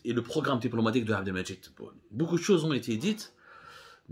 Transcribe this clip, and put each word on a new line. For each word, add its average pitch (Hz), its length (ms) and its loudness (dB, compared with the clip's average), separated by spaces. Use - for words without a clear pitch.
et 120 80 -2
le 120 80 2
programme 139 380 0
diplomatique 113 440 2
de 107 80 -2
Abdelmajid 95 480 -2
Tebboune. - 380 -18
Beaucoup 165 280 0
de 165 40 -2
choses 175 220 6
ont 160 80 0
été 123 240 0
dites, 190 380 -2